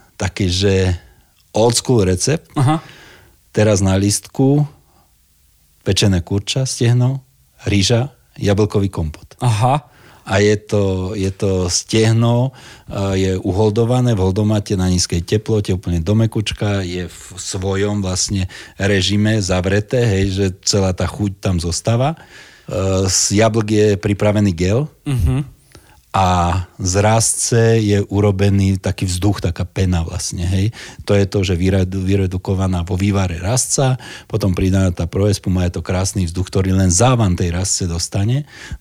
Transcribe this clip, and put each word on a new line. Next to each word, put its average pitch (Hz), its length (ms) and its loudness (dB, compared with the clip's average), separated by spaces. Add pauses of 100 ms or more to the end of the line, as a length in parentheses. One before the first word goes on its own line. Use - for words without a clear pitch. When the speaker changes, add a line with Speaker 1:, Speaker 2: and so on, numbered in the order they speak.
(180)
Speaker 1:
taký, 95 320 -2
že 92 480 2 (560)
old 117 240 2
school 120 240 2
recept. 92 560 0
Speaker 2:
Aha. 151 240 2 (720)
Speaker 1:
Teraz 101 320 2
na 95 80 2
lístku 135 720 0 (1200)
pečené 98 340 2
kurča, 101 460 -4
stehno, 123 560 0 (420)
ryža, 101 460 2 (260)
jablkový 101 540 0
kompot. - 360 -8 (140)
Speaker 2:
Aha. 123 480 0 (340)
Speaker 1:
A 101 220 0
je 104 160 4
to, 104 240 -2 (320)
je 95 160 -2
to 92 400 -2
stehno, 117 800 2 (320)
e, 98 320 -4
je 95 240 0
uholdované 113 720 2
v 101 100 0
holdomate 104 540 0
na 92 160 0
nízkej 90 320 0
teplote, 107 480 -2
úplne 87 320 -2
do 101 100 0
mekučka, 107 680 -2
je 87 240 -8
v - 120 -18 (140)
svojom 98 680 -4
vlastne 92 420 -2 (300)
režime 101 640 2
zavreté, 98 640 0
hej, 98 260 2
že 95 160 -2 (160)
celá 95 300 0
tá 90 160 -4
chuť 101 320 -4
tam 92 180 -2
zostáva. 117 600 -2 (460)
E, 95 420 -2
z 98 320 0
jablk 110 300 2
je 107 260 4
pripravený 104 560 0
gel. 98 400 -2 (160)
Speaker 2:
Mhm. 135 480 -2 (600)
Speaker 1:
A 95 80 4 (560)
z 92 160 -2
rastce 113 640 2 (180)
je 101 240 2
urobený 98 800 2
taký 95 240 -4
vzduch, 92 320 0
taká 90 320 -4
pena 90 320 0
vlastne, 87 480 -6
hej. 95 240 0 (320)
To 101 80 2
je 101 160 4
to, 98 160 0
že 95 80 0
vyredu-, 92 480 0
vyredukovaná 92 800 0
vo 90 160 -4
vývare 95 400 0
rastca, 127 640 -2 (240)
potom 101 240 -2
pridaná 95 400 2
tá 85 160 -2
proespuma, 92 640 0
je - 80 -6
to 82 80 -8
krásny 95 400 -2
vzduch, 82 240 -4
ktorý 95 240 0
len 95 160 4
závan 107 480 2
tej 87 160 -2
rastce 92 320 -4
dostane. 104 640 -2 (320)